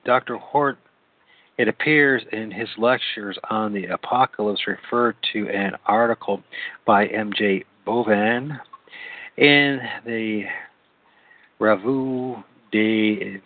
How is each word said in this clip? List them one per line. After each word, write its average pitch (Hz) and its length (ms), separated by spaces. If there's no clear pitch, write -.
Doctor 123 320
Hort, 143 420
it 117 100
appears 139 540
in 110 180
his 107 180
lectures 110 600
on 107 220
the 95 140
apocalypse, 104 800
referred 120 500
to 107 160
an 98 240
article 110 560
by 104 200
M 104 300
J 98 280
Bovan 117 720
in 143 440
the 110 400
Revue 127 840
de 107 720